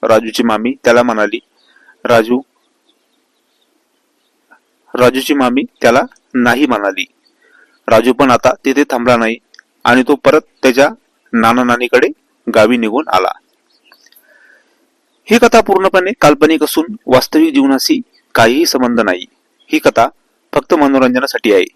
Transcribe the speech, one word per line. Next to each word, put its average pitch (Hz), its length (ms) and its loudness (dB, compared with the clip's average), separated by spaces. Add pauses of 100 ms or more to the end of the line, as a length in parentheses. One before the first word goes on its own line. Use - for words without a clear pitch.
राजूची 113 400 0
मामी 113 300 -2 (100)
त्याला 120 200 4
म्हणाली, 110 360 -2 (680)
"राजू," 120 360 0 (2500)
राजूची 127 380 0
मामी 131 300 -2 (180)
त्याला 123 200 2 (320)
नाही 123 320 0
म्हणाली. 101 400 -4 (840)
राजू 117 260 2
पण 131 180 2
आता 120 220 2 (120)
तिथे 135 180 0
थांबला 123 340 0
नाही 113 200 -2 (460)
आणि 123 200 2
तो 143 120 0
परत 139 260 0 (220)
त्याच्या 135 260 2 (440)
नाना 117 300 0
नानीकडे 123 440 0 (480)
गावी - 220 2
निघून 170 300 -4
आला. 92 240 -4 (1900)
ही 214 120 2
कथा 233 240 4
पूर्णपणे 190 500 0 (100)
काल्पनिक 151 420 2
असून 156 220 -4 (220)
वास्तविक 156 460 0
जीवनाशी 135 480 0 (340)
काहीही 123 300 2
संबंध 123 340 -2
नाही. 92 260 -2 (420)
ही 151 120 -2
कथा 127 280 0 (460)
फक्त - 200 -2
मनोरंजनासाठी 131 800 0
आहे. 90 120 2 (100)